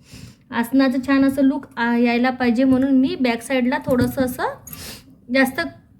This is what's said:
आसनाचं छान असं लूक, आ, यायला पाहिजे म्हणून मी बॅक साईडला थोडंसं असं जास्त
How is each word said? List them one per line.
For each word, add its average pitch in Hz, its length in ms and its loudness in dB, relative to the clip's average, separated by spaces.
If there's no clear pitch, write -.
आसनाचं 262 560 0
छान 269 180 2
असं 277 180 2
लूक, 285 240 2
आ, 233 200 0
यायला 240 340 2
पाहिजे 247 340 0
म्हणून 262 340 4
मी 302 220 2
बॅक 233 220 -2
साईडला 262 360 -2
थोडंसं 254 440 0
असं 254 220 -2
जास्त 262 260 0